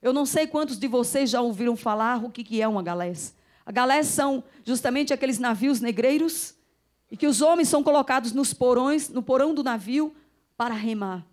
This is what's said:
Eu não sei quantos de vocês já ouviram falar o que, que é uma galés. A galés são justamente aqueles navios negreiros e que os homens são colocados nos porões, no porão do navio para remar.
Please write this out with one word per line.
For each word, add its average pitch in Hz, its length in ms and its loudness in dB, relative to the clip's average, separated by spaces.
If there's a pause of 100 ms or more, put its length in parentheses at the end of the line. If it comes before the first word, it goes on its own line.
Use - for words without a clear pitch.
Eu 254 100 2
não 285 100 2
sei 311 220 0
quantos 302 320 -4
de 214 100 -4
vocês 247 440 0
já 240 100 0
ouviram 240 340 0
falar 220 480 0
o 240 60 -8
que, 233 140 -12
que 220 180 -4
é 220 60 2
uma 202 160 -2
galés. 175 500 -6 (320)
A - 60 -14
galés 262 340 2
são 277 380 0 (200)
justamente 254 480 -2
aqueles 262 280 -2
navios 240 420 0
negreiros 262 720 0 (560)
e 220 80 -16
que - 80 0
os 254 160 2
homens 330 280 4
são 294 120 2
colocados 262 500 2
nos 262 220 0
porões, 254 560 2
no 233 140 -6
porão 262 280 2
do 294 120 -2
navio 254 520 -2 (400)
para 233 200 -4
remar. 202 580 -4